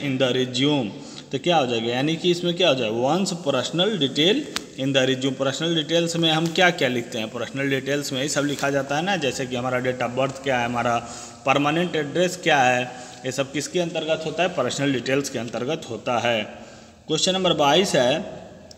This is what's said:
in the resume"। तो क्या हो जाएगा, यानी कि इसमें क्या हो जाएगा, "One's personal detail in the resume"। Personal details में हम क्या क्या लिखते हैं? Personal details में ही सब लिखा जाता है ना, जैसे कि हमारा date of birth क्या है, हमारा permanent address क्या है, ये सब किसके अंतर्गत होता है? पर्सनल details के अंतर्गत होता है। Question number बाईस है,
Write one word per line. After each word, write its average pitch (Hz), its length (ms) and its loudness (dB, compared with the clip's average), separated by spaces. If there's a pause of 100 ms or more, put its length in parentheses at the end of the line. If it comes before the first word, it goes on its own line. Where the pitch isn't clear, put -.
in 135 180 0
the 127 240 2
resume"। 127 420 2 (440)
तो 135 60 -2
क्या 170 180 2
हो 139 100 4
जाएगा, 117 260 0
यानी 147 240 0
कि 175 140 2
इसमें 175 240 0
क्या 175 140 4
हो 143 60 6
जाएगा, 113 220 0
"One's 151 340 2
personal 160 580 0
detail 160 460 2 (460)
in 135 160 0
the 131 100 4
resume"। 131 320 0
Personal 147 360 -2
details 165 420 0
में 165 160 2
हम 160 140 2
क्या 175 240 4
क्या 165 180 2
लिखते 123 300 -4
हैं? 110 120 -6
Personal 123 400 -4
details 135 420 -2
में 131 100 -2
ही 147 60 -2
सब 143 160 0
लिखा 139 260 -2
जाता 139 260 -2
है 156 60 0
ना, 196 140 0
जैसे 135 300 -2
कि 123 100 -4
हमारा 123 260 -2
date 127 280 -2
of 123 80 -4
birth 135 260 -2
क्या 131 140 2
है, 120 60 0
हमारा 120 320 0 (500)
permanent 147 500 2
address 165 460 0
क्या 147 200 4
है, 123 200 4 (440)
ये 127 60 -2
सब 131 200 -4
किसके 156 280 -2
अंतर्गत 160 460 -2
होता 156 160 -2
है? 185 60 2
पर्सनल 139 440 0
details 131 360 0
के 127 100 -6
अंतर्गत 120 520 -4
होता 117 280 -2
है। 113 240 2 (640)
Question 156 260 0
number 185 200 2
बाईस 160 420 4
है, 143 480 0 (360)